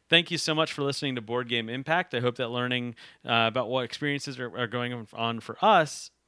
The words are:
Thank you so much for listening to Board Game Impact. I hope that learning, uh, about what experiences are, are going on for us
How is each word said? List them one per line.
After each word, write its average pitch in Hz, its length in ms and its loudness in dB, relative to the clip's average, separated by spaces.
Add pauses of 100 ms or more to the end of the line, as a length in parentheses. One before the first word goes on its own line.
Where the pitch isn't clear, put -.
Thank 170 220 6
you 165 80 0
so 156 160 0
much 156 180 2
for 147 100 -4
listening 139 340 -2
to 120 40 -4
Board 120 280 -4
Game 117 200 -2
Impact. 135 460 -2
I 120 60 0
hope 123 160 0
that 120 140 -2
learning, 123 440 -2 (320)
uh, 117 220 4
about 113 200 0
what 127 160 0
experiences 143 540 -4
are, 117 180 -8
are 120 120 -2
going 120 440 -4
on 117 280 -2
for - 200 -10
us 180 520 4 (160)